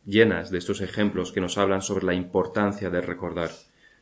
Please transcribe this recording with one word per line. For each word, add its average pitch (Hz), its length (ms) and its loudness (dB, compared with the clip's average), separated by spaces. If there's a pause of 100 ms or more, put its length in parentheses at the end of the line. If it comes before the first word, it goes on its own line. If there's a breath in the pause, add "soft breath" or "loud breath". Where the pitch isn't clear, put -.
llenas 101 440 4
de 92 60 -2
estos 98 240 -4
ejemplos 95 500 -2
que 95 120 -2
nos 87 160 -2
hablan 98 240 2
sobre 95 240 -2
la 90 80 2
importancia 95 760 0
de 87 140 0
recordar. 85 480 -4 (520 soft breath)